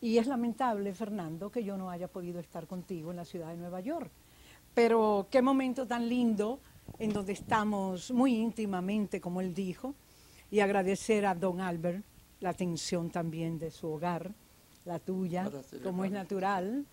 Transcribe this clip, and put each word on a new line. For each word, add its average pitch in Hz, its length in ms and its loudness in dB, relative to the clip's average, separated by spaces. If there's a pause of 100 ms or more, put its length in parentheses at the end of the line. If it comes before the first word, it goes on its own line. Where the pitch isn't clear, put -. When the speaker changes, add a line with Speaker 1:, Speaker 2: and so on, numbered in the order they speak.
Speaker 1:
Y 233 160 4
es 226 100 6
lamentable, 233 640 0
Fernando, 190 560 -6
que 240 140 -4
yo 196 140 -4
no 185 120 -6
haya 180 180 -6
podido 175 320 -8
estar 170 280 -10
contigo 175 440 -8
en 180 60 -8
la 175 80 -8
ciudad 165 240 -10
de 170 80 -8
Nueva 175 220 -8
York. 254 320 -6 (640)
Pero 220 580 6
qué 262 100 8
momento 262 460 2
tan 240 200 0
lindo 233 520 2 (400)
en 220 120 0
donde 202 220 -2
estamos 202 760 0
muy 254 240 6
íntimamente, 208 880 0
como 180 200 -2
él 185 120 -2
dijo, 190 420 -6 (560)
y 202 80 4
agradecer 202 680 2
a 190 80 2
don 180 280 0
Albert 175 420 -2 (380)
la 185 80 0
atención 170 600 -2
también 165 480 -2
de 156 140 -6
su - 160 -10
hogar, 160 440 -4 (520)
la 170 160 -6
tuya, 185 460 -2
Speaker 2:
Para 143 180 -6
celebrar. - 280 -14
Speaker 1:
como 185 140 -2
es 190 60 0
natural. 196 800 -2